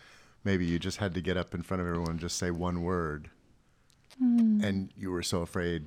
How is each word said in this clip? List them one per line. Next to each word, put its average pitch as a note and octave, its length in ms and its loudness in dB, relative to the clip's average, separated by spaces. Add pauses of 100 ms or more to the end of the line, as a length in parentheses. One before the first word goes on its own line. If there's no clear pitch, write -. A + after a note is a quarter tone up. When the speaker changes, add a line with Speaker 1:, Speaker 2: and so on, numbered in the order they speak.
(440)
Speaker 1:
maybe F#2+ 220 2
you E2+ 120 2
just F2+ 200 -4
had G2 160 -2
to F2+ 80 -2
get F2+ 160 0
up - 160 -4
in E2+ 80 -4
front F#2 180 -4
of F2 80 -2
everyone E2+ 220 -2
and E2 100 -4
just E2+ 160 -6
say F2+ 140 -2
one F2 320 -2
word. E2 480 -2 (920)
Speaker 2:
Mm. A3+ 400 6
Speaker 1:
And G3 340 0
you G2 140 -6
were F2 120 -2
so F2 200 0
afraid E2+ 440 -2